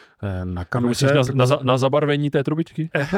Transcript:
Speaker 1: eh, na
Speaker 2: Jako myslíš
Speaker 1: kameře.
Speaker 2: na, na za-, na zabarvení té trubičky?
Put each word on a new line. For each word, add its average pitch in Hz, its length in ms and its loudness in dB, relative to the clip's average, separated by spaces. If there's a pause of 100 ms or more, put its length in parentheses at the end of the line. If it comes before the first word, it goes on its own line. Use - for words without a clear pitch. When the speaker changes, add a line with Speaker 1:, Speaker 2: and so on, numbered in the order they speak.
(240)
Speaker 1:
eh, 92 220 -6
na 90 160 -6
Speaker 2:
Jako - 200 -6
myslíš 120 300 2
Speaker 1:
kameře. 135 220 2
Speaker 2:
na, 135 40 -2
na 131 80 4
za-, 139 180 2
na 127 140 2
zabarvení 147 520 2
té 139 140 0
trubičky? 160 460 -4 (280)